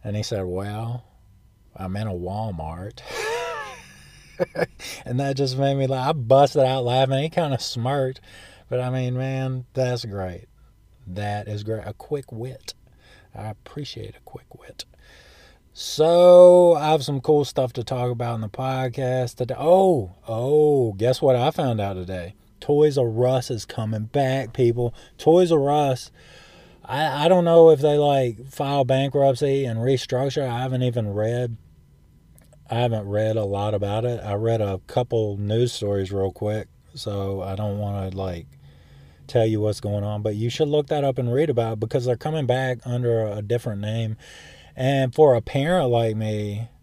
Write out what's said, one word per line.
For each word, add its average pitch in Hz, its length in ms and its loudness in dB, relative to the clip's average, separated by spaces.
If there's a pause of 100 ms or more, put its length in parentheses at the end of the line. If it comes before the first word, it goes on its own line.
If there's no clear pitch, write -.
And 104 120 -6
he 107 60 -4
said, 98 220 -6
"Well, 104 600 -8 (720)
I'm 95 220 -8
in 110 100 -4
a 104 60 -6
Walmart." 90 880 -8 (1400)
<laughs> - 300 -4 (380)
And 123 120 -4
that 139 180 -4
just 131 200 -4
made 139 200 0
me 135 100 -2
laugh. 131 240 -2
I - 20 0
busted 135 500 4
out 131 220 0
laughing. 135 380 2
He 160 80 -4
kinda 147 280 -2
smirked. 131 640 -4 (480)
But, 123 120 -4
I 123 100 -4
mean, 127 260 -4
man, 131 560 -4
that's 123 320 -2
great. 95 400 -8 (640)
That 104 420 -6
is 104 160 -8
great. 110 220 -6
A - 80 -10
quick - 360 -8
wit. 120 440 -14 (600)
I 107 140 -12
appreciate - 680 -14
a - 120 -20
quick - 340 -20
wit. - 240 -20 (960)
So, 175 920 10
I 151 160 0
have 156 140 2
some 139 160 -4
cool 147 240 4
stuff 127 300 -2
to 117 100 -6
talk 123 260 -4
about 120 240 -4
in 113 60 -6
the 110 80 -8
podcast 131 880 -4
today. 127 200 -6
Oh, 165 600 4 (100)
oh, 135 680 2
guess 117 280 0
what 131 140 4
I 127 160 0
found 123 280 -2
out 98 140 -4
today? 92 400 -10 (240)
Toys 147 400 2
R 120 280 0
Us 127 220 0
is 113 160 -6
coming 110 400 -6
back, 131 480 -2
people. 120 400 0 (260)
Toys 170 340 4
R 143 180 2
Us, 143 400 0 (760)
I, 147 420 -2
I - 20 4
don't 180 160 4
know 165 260 8
if 151 80 6
they, 147 180 2
like, 135 520 0
file 139 360 -2
bankruptcy 139 840 0
and 117 120 -4
restructure. 131 680 -2
I 123 140 -4
haven't 127 200 -2
even 117 300 -2
read, 113 440 -2 (1120)
I 117 120 -2
haven't 113 260 -2
read 110 300 0
a 107 80 0
lot 101 280 -2
about 101 320 -2
it. 120 160 -4
I 101 140 -6
read 113 260 0
a 98 280 -4
couple 113 480 -2
news 110 360 -2
stories 101 380 -4
real 98 220 -2
quick, 104 340 -6 (280)
so 98 460 -6
I 95 140 -8
don't 101 240 -6
wanna, 101 380 -6
like, 92 320 -8 (800)
tell 113 180 2
you 110 140 -2
what's 107 200 -2
going 104 220 -4
on, 104 200 -6
but 107 120 -2
you 113 160 -4
should 151 180 -2
look 147 200 0
that 147 160 -2
up 135 140 0
and 120 140 -2
read 147 180 0
about 113 240 0
it 107 60 -8
because 120 240 -2
they're 123 120 0
coming 156 300 -4
back 127 380 -2
under 120 400 -2
a 104 180 -6
different 104 380 -4
name. 110 360 -4 (640)
And 131 320 0
for 147 220 6
a 113 80 0
parent 147 480 0
like 117 240 2
me 107 540 -4 (140)